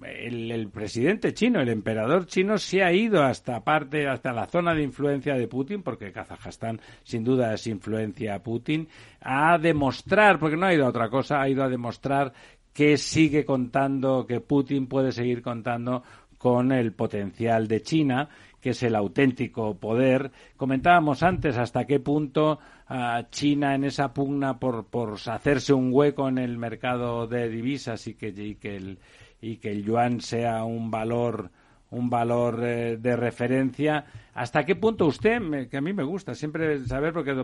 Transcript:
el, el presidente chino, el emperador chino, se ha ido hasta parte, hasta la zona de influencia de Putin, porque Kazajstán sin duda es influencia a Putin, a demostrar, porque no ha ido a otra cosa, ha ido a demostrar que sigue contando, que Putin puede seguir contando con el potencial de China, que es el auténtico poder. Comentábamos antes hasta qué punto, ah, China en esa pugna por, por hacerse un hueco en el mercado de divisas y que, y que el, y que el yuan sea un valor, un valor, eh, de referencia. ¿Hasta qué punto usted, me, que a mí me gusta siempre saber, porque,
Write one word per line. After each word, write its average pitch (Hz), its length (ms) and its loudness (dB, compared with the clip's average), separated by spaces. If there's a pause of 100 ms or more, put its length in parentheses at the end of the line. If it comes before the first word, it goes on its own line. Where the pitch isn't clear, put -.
el, 117 440 -8
el 113 200 -4
presidente 120 640 -2
chino, 226 260 2
el 131 80 2
emperador 113 580 0
chino, 196 320 0
se 190 240 0
ha 175 120 4
ido 208 280 4
hasta 123 440 0
parte, 147 420 0
hasta 131 240 -4
la 113 140 -2
zona 170 280 0
de 156 100 0
influencia 143 520 -2
de 117 140 0
Putin, 143 340 -4
porque 107 300 -8
Kazajstán 107 680 -8 (240)
sin 113 220 -6
duda 123 280 2
es - 140 -6
influencia 110 680 -4
a 95 40 -8
Putin, 135 480 -4 (320)
a 151 380 2
demostrar, 160 840 4
porque 156 160 0
no 180 120 0
ha 185 60 4
ido 143 120 4
a 123 40 4
otra 113 200 0
cosa, 135 320 0
ha 139 80 2
ido 135 160 2
a 131 40 2
demostrar 127 640 -2 (400)
que 147 240 6
sigue 151 480 2
contando, 135 800 0
que 123 140 -2
Putin 139 480 0
puede 131 240 0
seguir 120 300 -2
contando 120 640 -4 (340)
con 123 340 4
el 120 220 2
potencial 110 720 0
de 107 140 0
China, 147 480 0 (320)
que 131 80 -4
es 120 140 -2
el 113 120 2
auténtico 110 840 0
poder. 131 540 2 (240)
Comentábamos 143 680 2
antes 160 340 2
hasta 120 280 -2
qué 139 140 2
punto, 147 600 0 (280)
ah, 120 440 -4
China 143 440 0
en 135 80 0
esa 139 300 -2
pugna 139 460 -2
por, 117 260 -4
por 110 320 -6 (100)
hacerse 131 460 2
un 127 180 2
hueco 143 380 4
en 127 80 -2
el 123 220 -4
mercado 120 680 -4
de 120 220 -2
divisas 117 580 -6
y 107 80 -12
que, 110 140 -10
y 104 260 -10
que 104 200 -10
el, 95 220 -10 (440)
y 110 160 -10
que 107 140 -8
el 104 120 -4
yuan 120 380 0
sea 117 420 -2
un 117 280 -6
valor, 113 580 -2 (400)
un 123 200 -4
valor, 120 540 0
eh, 117 340 -2
de 120 180 0
referencia. 131 920 0 (300)
¿Hasta 147 280 -2
qué 180 120 0
punto 214 320 0
usted, 214 340 2
me, 143 260 -4
que 135 100 -6
a 135 40 -2
mí 170 120 -2
me 202 100 -2
gusta 147 320 -6
siempre 151 500 -2
saber, 147 280 -2
porque, 139 200 -2 (100)